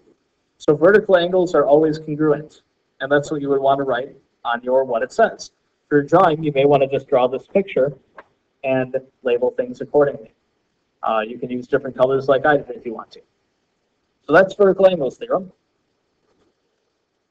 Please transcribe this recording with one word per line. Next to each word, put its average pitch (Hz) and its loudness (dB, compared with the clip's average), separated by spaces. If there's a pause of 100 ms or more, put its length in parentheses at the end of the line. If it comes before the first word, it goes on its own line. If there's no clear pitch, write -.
(580)
So 151 0
vertical 196 4
angles 175 0
are 143 2
always 151 4
congruent, 151 -4 (380)
and 135 -6
that's 143 2
what 151 -6
you 139 -6
would 139 0
want 135 2
to 139 -4
write 131 -6 (280)
on 120 -4
your 127 0
what 120 -4
it 123 -8
says. - -2 (360)
For 147 2
your 139 0
drawing, 160 2
you 151 -4
may 139 0
want 143 4
to 131 0
just 135 -6
draw 127 2
this 127 -10
picture 151 -2 (680)
and 131 -2 (260)
label 120 -2
things 123 -8
accordingly. 131 -2 (680)
Uh, 110 -2
you 120 -12
can 123 -10
use 123 -10
different 131 -4
colors 131 0
like 135 2
I 151 2
did 139 -6
if 117 -14
you 117 -10
want - -16
to. - -20 (1080)
So 143 -4
that's 190 4
vertical 190 4
angles 151 -4
theorem. 175 -6 (1800)